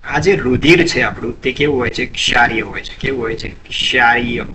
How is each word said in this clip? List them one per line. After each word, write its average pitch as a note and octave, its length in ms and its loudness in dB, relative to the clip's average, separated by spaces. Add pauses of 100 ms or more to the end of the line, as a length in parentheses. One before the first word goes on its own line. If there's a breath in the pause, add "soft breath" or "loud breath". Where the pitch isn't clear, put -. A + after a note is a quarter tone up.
આ D3 160 -2
જે F#3 160 4
રુધિર C#3 520 4
છે B2+ 140 0
આપણું, A2+ 400 -4
તે C3 120 -2
કેવું C#3+ 240 0
હોય B2 120 0
છે? C3+ 160 -4
ક્ષારીય A#2 560 0
હોય F#2+ 200 -10
છે. - 180 -12
કેવું C3 200 -4
હોય A2+ 160 -4
છે? A2 200 -10 (140)
ક્ષારીય. A#2+ 840 2